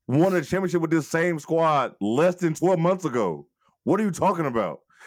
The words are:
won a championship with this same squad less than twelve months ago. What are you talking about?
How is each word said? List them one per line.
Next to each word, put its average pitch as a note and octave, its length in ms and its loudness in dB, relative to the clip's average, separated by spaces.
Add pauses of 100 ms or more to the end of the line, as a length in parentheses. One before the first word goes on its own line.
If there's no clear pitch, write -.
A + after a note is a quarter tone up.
won E3 280 2
a E3+ 80 2
championship F3 400 -2
with D#3+ 80 -4
this D#3+ 180 0
same E3 300 0
squad D#3 640 0
less C#3 360 2
than E3 180 -2
twelve F3+ 240 0
months F3+ 260 0
ago. G2+ 420 -2 (380)
What F3 160 2
are A3 40 -2
you G3+ 60 0
talking E3+ 360 -2
about? G#2 340 -2 (260)